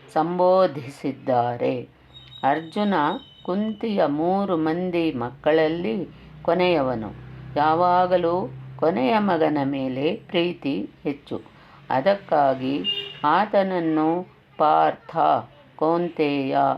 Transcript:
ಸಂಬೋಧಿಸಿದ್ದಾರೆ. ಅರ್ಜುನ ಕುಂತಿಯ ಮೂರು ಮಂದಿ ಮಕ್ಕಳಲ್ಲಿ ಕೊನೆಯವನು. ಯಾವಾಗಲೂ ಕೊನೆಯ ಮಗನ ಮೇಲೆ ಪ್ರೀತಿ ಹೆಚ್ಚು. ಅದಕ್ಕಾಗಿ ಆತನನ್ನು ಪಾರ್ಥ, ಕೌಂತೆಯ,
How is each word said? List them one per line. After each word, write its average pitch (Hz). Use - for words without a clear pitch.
ಸಂಬೋಧಿಸಿದ್ದಾರೆ. 135
ಅರ್ಜುನ 160
ಕುಂತಿಯ 208
ಮೂರು 175
ಮಂದಿ 165
ಮಕ್ಕಳಲ್ಲಿ 156
ಕೊನೆಯವನು. 143
ಯಾವಾಗಲೂ 180
ಕೊನೆಯ 220
ಮಗನ 160
ಮೇಲೆ 135
ಪ್ರೀತಿ 170
ಹೆಚ್ಚು. 139
ಅದಕ್ಕಾಗಿ 139
ಆತನನ್ನು 175
ಪಾರ್ಥ, 156
ಕೌಂತೆಯ, 151